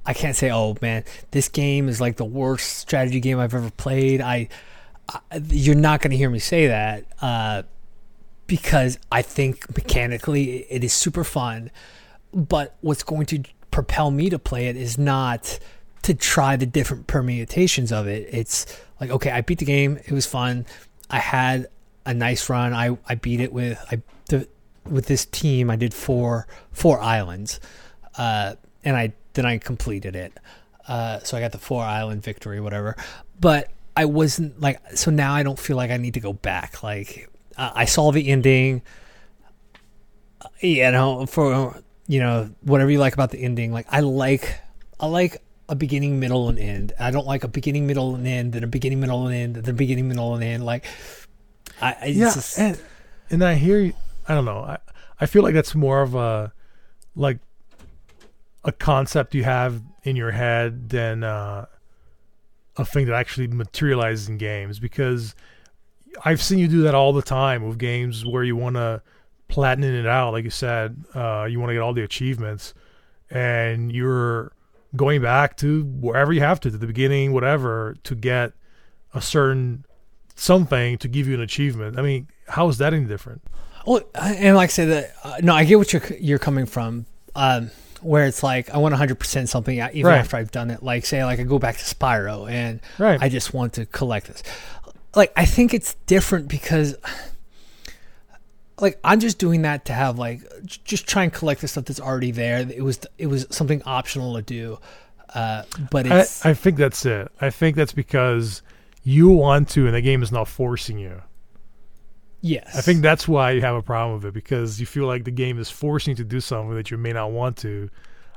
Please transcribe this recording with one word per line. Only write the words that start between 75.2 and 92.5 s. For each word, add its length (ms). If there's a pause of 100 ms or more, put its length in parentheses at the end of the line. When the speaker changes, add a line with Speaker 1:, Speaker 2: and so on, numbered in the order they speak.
Speaker 2:
back 360
to 260
wherever 480
you 80
have 200
to, 100
to 60
the 100
beginning, 460
whatever, 720
to 100
get 380 (640)
a 60
certain 640 (500)
something 640
to 100
give 200
you 60
an 60
achievement. 580
I 40
mean, 260 (200)
how 200
is 100
that 140
any 120
different? 380 (440)
Speaker 1:
Well, 160 (120)
and 420
like 140
I 20
said, 160
that, 260 (100)
uh, 180
no, 120
I 100
get 140
what 140
you're, 100 (160)
you're 200
coming 280
from, 400 (280)
um, 360 (320)
where 220
it's 180
like, 280
I 80
want 160
a 20
hundred 220
percent 320
something, 280
uh, 140
even 180
Speaker 2:
Right. 80
Speaker 1:
after 180
I've 140
done 200
it. 120
Like, 220
say, 180
like, 160
I 40
go 160
back 180
to 80
Spyro, 640